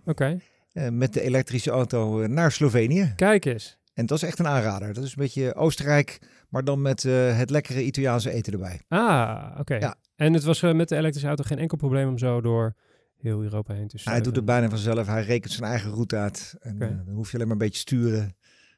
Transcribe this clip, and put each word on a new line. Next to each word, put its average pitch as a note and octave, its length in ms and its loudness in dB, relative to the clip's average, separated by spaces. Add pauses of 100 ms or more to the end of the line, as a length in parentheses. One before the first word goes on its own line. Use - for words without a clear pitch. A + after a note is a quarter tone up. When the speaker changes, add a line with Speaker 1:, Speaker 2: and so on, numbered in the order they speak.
Speaker 1:
Oké. D#3 340 0 (320)
Speaker 2:
Eh, C#3+ 180 -4
met A#2+ 240 0
de C3+ 80 0
elektrische B2+ 500 0
auto, A2 500 2
eh, G#2+ 80 0
naar D#3+ 220 4
Slovenië. B2+ 640 4
Speaker 1:
Kijk G3 300 4
eens. A#2 320 -6 (160)
Speaker 2:
En A#2+ 120 0
dat C#3+ 120 0
is D#3 60 -4
echt E3 160 -4
een F3 80 2
aanrader. G#2+ 460 0
Dat B2 100 -6
is C3+ 60 -6
een - 140 -14
beetje C3 320 -2
Oostenrijk, D3 640 2 (300)
maar C3 140 -4
dan C#3 180 0
met, C3+ 240 0
eh, B2+ 320 4
het B2 120 2
lekkere C3+ 340 0
Italiaanse B2+ 480 0
eten A2 220 -2
erbij. F#2 340 -6
Speaker 1:
Ah, D#3 720 0
oké. C#3+ 160 -4
Speaker 2:
Ja. A2 200 -2 (200)
Speaker 1:
En D3+ 180 4
het D#3 100 4
was, D#3+ 200 2
eh, E3+ 100 4
met E3 160 2
de D#3+ 80 -2
elektrische C#3+ 300 -2
auto D3 160 -2
geen C3+ 160 -4
enkel D#3+ 180 -2
probleem C3+ 300 0
om B2+ 100 -2
zo A#2+ 240 0
door A2+ 340 0 (420)
heel G#2+ 260 -2
Europa G#2+ 300 -4
heen G#2 140 -6
te A2 160 -14
Speaker 2:
Hij - 20 -12
doet A2+ 100 -2
het A#2 100 0
Speaker 1:
zuiven? A#2+ 200 0
Speaker 2:
bijna A#2+ 240 4
vanzelf. A2 380 0
Hij A2 160 0
rekent A2+ 300 -2
zijn A2 160 -6
eigen G#2+ 220 -4
route A2+ 260 -2
uit. G#2 420 -6
En, G#2+ 160 -10
Speaker 1:
Oké. A2+ 100 -4
Speaker 2:
eh, G2 200 -6
dan G2+ 100 -8
hoef A2 140 -6
je - 60 -8
alleen A#2 120 -2
maar A2+ 100 0
een G#2 100 -2
beetje - 180 -6
te C3+ 100 0
sturen. A2 400 0 (420)